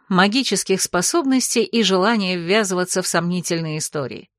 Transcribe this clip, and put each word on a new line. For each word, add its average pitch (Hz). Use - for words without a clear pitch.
магических 196
способностей 262
и -
желания 190
ввязываться 180
в 185
сомнительные 165
истории. 123